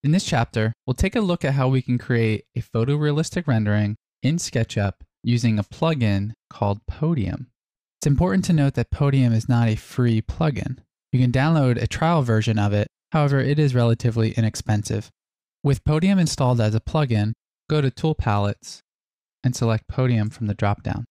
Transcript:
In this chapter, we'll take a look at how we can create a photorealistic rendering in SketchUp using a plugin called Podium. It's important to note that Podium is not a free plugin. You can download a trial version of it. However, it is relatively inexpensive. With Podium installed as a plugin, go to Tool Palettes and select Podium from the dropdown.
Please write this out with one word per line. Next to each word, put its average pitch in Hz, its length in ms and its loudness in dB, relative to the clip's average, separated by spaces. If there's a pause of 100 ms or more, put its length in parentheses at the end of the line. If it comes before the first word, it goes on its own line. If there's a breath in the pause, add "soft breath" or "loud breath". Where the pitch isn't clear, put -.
In 143 100 0
this 185 120 2
chapter, 117 480 -2 (160)
we'll 127 60 -2
take - 240 -2
a 226 40 2
look 175 220 -2
at 135 120 0
how 135 120 2
we 131 140 2
can 123 160 -2
create 113 480 0 (100)
a 120 60 -6
photorealistic 147 840 -2
rendering 107 500 0 (260)
in 160 140 0
SketchUp 113 560 -2 (300)
using 117 360 0
a 101 40 -2
plugin 110 680 -2 (180)
called 101 380 -4
Podium. 151 600 -4 (520)
It's - 80 -2
important 180 380 2
to 180 80 0
note 143 220 2
that 120 160 -2
Podium 135 420 2
is 113 160 0
not 117 180 2
a 110 80 0
free 117 460 0
plugin. 135 560 -4 (340)
You 127 80 0
can 127 140 2
download 131 480 2
a 117 60 -2
trial 160 340 0
version 110 360 0
of 101 140 0
it. 104 160 0 (240)
However, 139 300 2
it 147 180 0
is 139 160 2
relatively 117 560 2
inexpensive. 107 760 -2 (540)
With 139 200 0
Podium 175 340 2
installed 127 440 2
as 107 140 2
a 113 40 2
plugin, 117 540 -2 (360)
go 151 120 0
to 135 100 0
Tool 156 240 -2
Palettes 101 680 -2 (640)
and 123 100 0
select 113 360 -2
Podium 120 400 0
from 110 180 -8
the 101 80 -2
dropdown. 104 560 -4